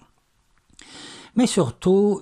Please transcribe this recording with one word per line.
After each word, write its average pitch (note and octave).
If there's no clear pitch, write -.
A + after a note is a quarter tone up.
Mais A#3+
surtout, G3